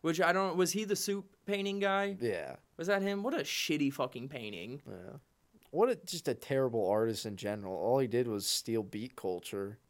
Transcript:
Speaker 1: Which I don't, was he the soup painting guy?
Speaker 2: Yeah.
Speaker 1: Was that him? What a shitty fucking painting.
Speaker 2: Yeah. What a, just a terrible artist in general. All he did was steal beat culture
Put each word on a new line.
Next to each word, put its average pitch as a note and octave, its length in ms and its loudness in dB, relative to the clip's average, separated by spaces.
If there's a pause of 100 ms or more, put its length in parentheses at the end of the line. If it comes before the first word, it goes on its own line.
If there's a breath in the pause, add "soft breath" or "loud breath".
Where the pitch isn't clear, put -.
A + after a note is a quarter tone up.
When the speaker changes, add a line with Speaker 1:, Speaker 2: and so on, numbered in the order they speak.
Speaker 1:
Which E3 180 2
I F3 120 6
don't, F#3 240 2
was F3+ 160 4
he G#3+ 120 0
the G3 120 0
soup G3 280 -2 (220)
painting G3 320 -2
guy? G3 420 2
Speaker 2:
Yeah. E2 360 -2 (200)
Speaker 1:
Was E3 120 -4
that G3+ 140 4
him? G3+ 200 0
What C4 120 0
a D#4 80 0
shitty C#3+ 500 0
fucking B2+ 360 -4
painting. A2+ 580 -8
Speaker 2:
Yeah. F#2 300 -12 (540)
What G#3 180 4
a, B3 80 2
just - 320 -6
a A#2+ 60 2
terrible A#2+ 540 2
artist A2 360 2
in G#2 120 -6
general. G2+ 380 -4
All A2 240 4
he C3 100 4
did A#2+ 200 2
was G2+ 180 -2
steal A2+ 360 0
beat G#2+ 340 -8
culture G2 600 -4 (120)